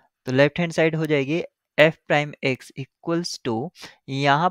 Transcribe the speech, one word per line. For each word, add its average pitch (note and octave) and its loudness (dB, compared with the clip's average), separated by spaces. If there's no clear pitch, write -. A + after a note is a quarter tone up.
तो B2+ -4
लेफ्ट C#3+ 2
हैंड E3 -2
साइड D#3+ 2
हो D#3+ -2
जाएगी D3 0
एफ D#3 4
प्राइम D3+ 0
एक्स - -4
equals E3+ -6
to, A#2+ -4
यहाँ C#3+ 2